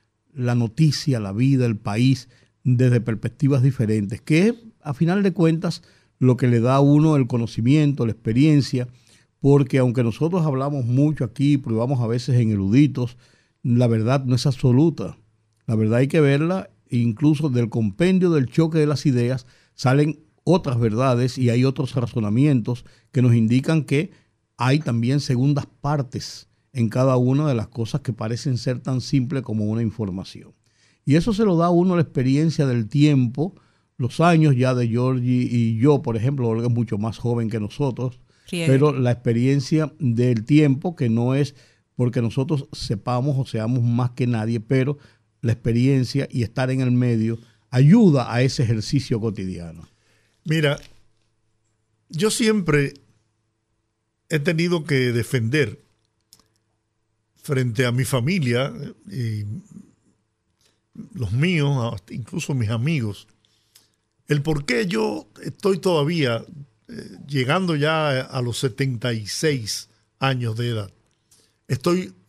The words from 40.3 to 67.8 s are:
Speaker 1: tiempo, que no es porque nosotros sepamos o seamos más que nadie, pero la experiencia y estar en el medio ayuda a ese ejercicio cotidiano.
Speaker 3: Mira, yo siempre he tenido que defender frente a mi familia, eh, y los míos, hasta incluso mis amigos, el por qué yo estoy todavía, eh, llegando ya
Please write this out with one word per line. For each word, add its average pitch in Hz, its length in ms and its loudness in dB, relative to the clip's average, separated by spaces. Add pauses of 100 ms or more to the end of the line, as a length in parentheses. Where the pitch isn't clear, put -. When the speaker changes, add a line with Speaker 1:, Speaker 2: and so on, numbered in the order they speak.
Speaker 1:
tiempo, 151 500 2
que 123 140 -2
no 120 260 0
es 143 180 -2 (440)
porque 123 240 0
nosotros 135 500 -4
sepamos 123 640 -4
o 135 80 -2
seamos 117 380 -4
más 120 280 0
que 127 140 -4
nadie, 117 360 -2
pero 135 360 0 (440)
la 117 100 0
experiencia 127 800 0
y 127 100 -4
estar 131 300 -4
en 131 100 -2
el 123 100 0
medio 113 480 0 (300)
ayuda 143 640 6
a 120 80 2
ese 131 220 0
ejercicio 117 560 -2
cotidiano. 90 680 -8 (560)
Speaker 3:
Mira, 151 360 0 (1300)
yo 196 220 -2
siempre 170 640 0 (1300)
he 156 100 -2
tenido 170 440 -2
que 131 300 0
defender 117 640 -2 (1600)
frente 127 500 -2
a 120 60 0
mi 127 120 0
familia, 135 720 -2 (380)
eh, 110 340 -6
y - 1700 -20
los 107 160 -6
míos, 143 600 0
hasta - 220 -14
incluso 143 400 -8
mis 113 140 -2
amigos, 117 580 -4 (1000)
el 147 140 0
por 147 240 -2
qué 233 220 -2
yo 214 420 -6 (140)
estoy - 340 -4
todavía, 147 640 0 (460)
eh, - 280 -18 (100)
llegando 147 480 0
ya 147 460 0